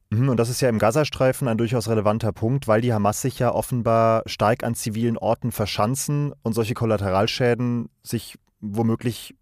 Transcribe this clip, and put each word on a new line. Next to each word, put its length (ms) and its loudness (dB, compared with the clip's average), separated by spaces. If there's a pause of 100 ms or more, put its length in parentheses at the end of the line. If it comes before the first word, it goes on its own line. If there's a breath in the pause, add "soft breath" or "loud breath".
(120)
Mhm, 180 2
und 80 2
das 120 2
ist 120 -4
ja 80 4
im 80 0
Gazastreifen 680 2
ein 100 0
durchaus 320 -2
relevanter 420 2
Punkt, 360 -2
weil 140 4
die 120 0
Hamas 300 0
sich 160 -4
ja 120 2
offenbar 760 2
stark 360 0
an 120 -2
zivilen 420 -2
Orten 340 -2
verschanzen 800 -2 (120)
und 100 -2
solche 220 0
Kollateralschäden 1120 0 (140)
sich 320 -8 (240)
womöglich 800 -2